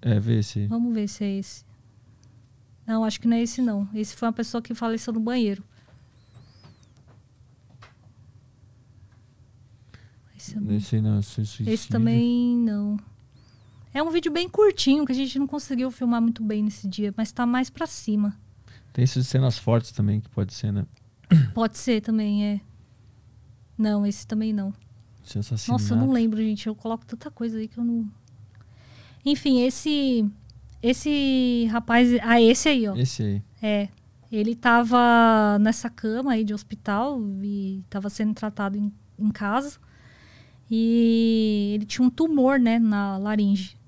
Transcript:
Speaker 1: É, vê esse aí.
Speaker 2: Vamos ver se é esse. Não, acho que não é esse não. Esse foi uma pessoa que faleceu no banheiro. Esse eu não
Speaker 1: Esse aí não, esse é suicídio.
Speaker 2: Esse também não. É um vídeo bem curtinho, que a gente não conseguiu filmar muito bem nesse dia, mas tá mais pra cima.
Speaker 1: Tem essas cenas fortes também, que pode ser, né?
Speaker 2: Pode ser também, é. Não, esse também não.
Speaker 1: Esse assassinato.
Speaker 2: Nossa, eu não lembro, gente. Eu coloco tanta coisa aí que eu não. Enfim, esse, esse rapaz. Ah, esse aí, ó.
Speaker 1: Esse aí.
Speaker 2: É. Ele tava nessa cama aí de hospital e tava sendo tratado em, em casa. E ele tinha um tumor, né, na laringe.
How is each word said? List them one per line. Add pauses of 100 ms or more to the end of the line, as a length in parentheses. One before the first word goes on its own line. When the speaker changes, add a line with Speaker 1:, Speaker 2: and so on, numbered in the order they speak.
Speaker 1:
É,
vê
esse
aí.
Speaker 2:
Vamos
ver
se
é
esse. (1200)
Não,
acho
que
não
é
esse
não.
Esse
foi
uma
pessoa
que
faleceu
no
banheiro. (4000)
Esse
eu
não
Speaker 1:
Esse
aí
não,
esse (120)
é
suicídio.
Speaker 2:
Esse
também
não. (960)
É
um
vídeo
bem
curtinho,
que
a
gente
não
conseguiu
filmar
muito
bem
nesse
dia,
mas
tá
mais
pra
cima. (580)
Speaker 1:
Tem
essas
cenas
fortes
também,
que
pode
ser,
né? (680)
Speaker 2:
Pode
ser
também,
é. (1160)
Não,
esse
também
não. (520)
Speaker 1:
Esse
assassinato.
Speaker 2:
Nossa,
eu
não
lembro,
gente.
Eu
coloco
tanta
coisa
aí
que
eu
não. (1160)
Enfim,
esse, (560)
esse
rapaz. (120)
Ah,
esse
aí,
ó.
Speaker 1:
Esse
aí. (200)
Speaker 2:
É. (420)
Ele
tava
nessa
cama
aí
de
hospital (220)
e
tava
sendo
tratado
em, (280)
em
casa. (920)
E
ele
tinha
um
tumor,
né,
na
laringe. (100)